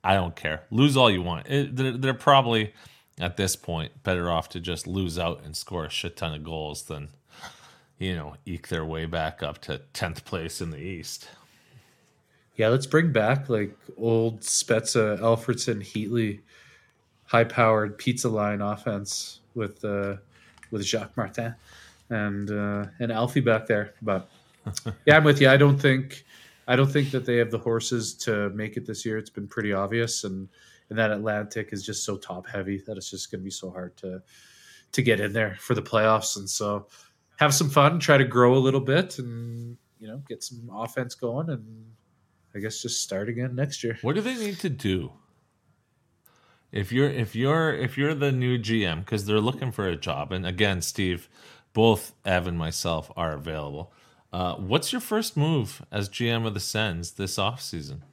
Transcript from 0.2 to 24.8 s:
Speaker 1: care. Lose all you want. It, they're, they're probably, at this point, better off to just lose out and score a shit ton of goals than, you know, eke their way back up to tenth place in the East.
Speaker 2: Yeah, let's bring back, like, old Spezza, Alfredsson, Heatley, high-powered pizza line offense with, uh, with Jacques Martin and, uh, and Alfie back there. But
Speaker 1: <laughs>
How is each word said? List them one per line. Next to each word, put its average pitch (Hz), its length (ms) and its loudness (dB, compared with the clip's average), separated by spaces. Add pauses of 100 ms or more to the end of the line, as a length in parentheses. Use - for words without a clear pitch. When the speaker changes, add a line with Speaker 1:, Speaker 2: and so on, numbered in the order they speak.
Speaker 1:
care. 78 340 -6
Lose 139 260 4
all 127 140 8
you 90 140 2
want. 85 240 -4
It, 139 280 -2
they're, 131 180 -2
they're 131 200 -2
probably, 117 600 4 (460)
at 87 180 -4
this 95 180 0
point, - 480 -8
better 90 260 0
off 82 200 0
to 90 100 -10
just 85 260 -8
lose 90 320 -4
out 82 260 -2
and 76 120 -14
score 85 300 -6
a 73 40 -10
shit - 280 -8
ton 78 180 -6
of 76 80 -12
goals 78 400 -8
than, 73 260 -12 (880)
you 95 180 -4
know, 76 200 -10 (100)
eke 85 220 -10
their 80 180 -4
way 80 200 -6
back 80 360 -4
up 76 200 -8
to - 180 -8 (140)
tenth 85 320 -6
place 82 360 -8
in 82 80 -6
the 76 80 -10
East. 85 520 -12 (1300)
Speaker 2:
Yeah, 110 140 4
let's 135 160 4
bring 160 260 4
back, 127 380 2
like, 104 260 -2 (220)
old 113 440 2
Spezza, 110 800 0
Alfredsson, 113 600 0
Heatley, 107 580 -2 (880)
high-powered 110 720 4
pizza 123 320 -2
line 104 320 0
offense 101 800 -6 (140)
with, 104 280 -6
uh, 101 340 -4 (540)
with 101 140 -4
Jacques 104 320 -4
Martin 117 380 -6 (540)
and, 104 400 -4
uh, 104 360 -2 (140)
and 117 120 -2
Alfie 117 300 2
back 110 260 4
there. 104 340 0
But 98 280 -2 (360)
Speaker 1:
<laughs> - 400 -8